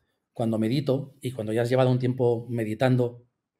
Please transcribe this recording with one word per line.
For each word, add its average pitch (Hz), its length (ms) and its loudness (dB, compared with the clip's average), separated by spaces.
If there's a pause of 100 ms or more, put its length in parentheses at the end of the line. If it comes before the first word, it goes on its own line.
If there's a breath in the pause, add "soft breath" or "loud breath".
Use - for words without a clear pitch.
(320)
cuando 113 260 -2
medito 127 640 -2
y 127 100 -6
cuando 107 220 -6
ya 117 100 0
has 120 60 0
llevado 127 220 4
un 123 100 2
tiempo 120 480 0
meditando, 120 760 0 (360)